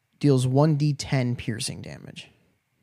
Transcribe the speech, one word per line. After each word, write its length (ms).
deals 260
one 300
D 160
ten 440
piercing 460
damage. 460